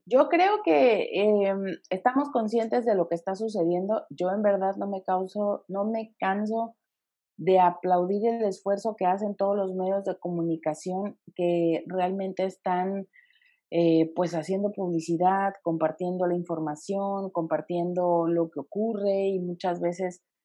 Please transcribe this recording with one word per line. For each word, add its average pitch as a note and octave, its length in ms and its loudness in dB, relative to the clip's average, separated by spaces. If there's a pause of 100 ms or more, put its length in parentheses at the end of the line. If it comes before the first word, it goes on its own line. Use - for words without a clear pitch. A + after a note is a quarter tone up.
Yo C4 220 4
creo F#4+ 360 4
que, C4+ 500 4
em, G3 640 2 (120)
estamos B3+ 420 0
conscientes A#3 540 0
de A3+ 100 2
lo F3 120 2
que E3+ 80 -4
está F#3+ 200 -6
sucediendo. G3 760 -2
Yo F3 220 -2
en G#3 100 -2
verdad G3 360 2
no G3+ 120 -6
me F#3+ 140 -6
causo, F#3+ 680 -2
no G3 160 -2
me A3 340 -6
canso G#3+ 560 -2 (640)
de F#3 200 6
aplaudir F3+ 680 2
el A#3 180 0
esfuerzo G3 520 -2
que F#3+ 80 0
hacen G3 300 0
todos G3+ 200 0
los F#3+ 200 -2
medios F#3+ 300 -2
de F#3 140 -4
comunicación F3 1000 -4 (180)
que E3+ 520 2
realmente F#3 580 -2
están, F#3+ 640 -2 (640)
eh, E3 440 4
pues, E3+ 200 -2
haciendo F#3+ 380 -2
publicidad, F3+ 800 0 (100)
compartiendo E3+ 640 -2
la F3 80 0
información, F#3 960 -4
compartiendo F3 960 0
lo E3+ 220 0
que D3 100 -10
ocurre, G3 680 -2
y F#3+ 120 -2
muchas F3 420 -4
veces F3 420 -4 (220)